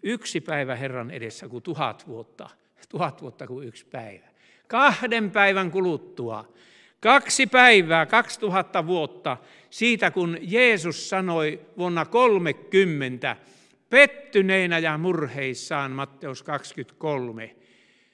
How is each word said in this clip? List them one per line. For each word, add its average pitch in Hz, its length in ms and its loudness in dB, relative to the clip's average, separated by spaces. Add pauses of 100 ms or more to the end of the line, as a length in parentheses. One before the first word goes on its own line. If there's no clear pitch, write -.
Yksi 220 380 -6
päivä 139 340 -6
Herran 127 360 -8
edessä 113 360 -14
kuin 117 160 -14
tuhat 151 440 -8
vuotta, - 420 -18 (400)
tuhat 156 320 -8
vuotta 131 260 -18
kuin 127 200 -14
yksi - 180 -20
päivä. 107 400 -16 (420)
Kahden 233 640 0
päivän 196 400 2
kuluttua. 135 840 -6 (500)
Kaksi 262 440 4
päivää, 190 580 6
kaksituhatta 190 800 0
vuotta 151 500 -4 (320)
siitä, 220 420 0
kun 170 300 -2
Jeesus 202 680 0
sanoi 165 520 -2 (160)
vuonna 175 280 -2
kolmekymmentä, 165 1300 0 (520)
"Pettyneinä 190 880 2
ja 160 180 -2
murheissaan", 143 960 -4
Matteus 135 520 -10
kaksikymmentäkolme, 131 1120 -8 (580)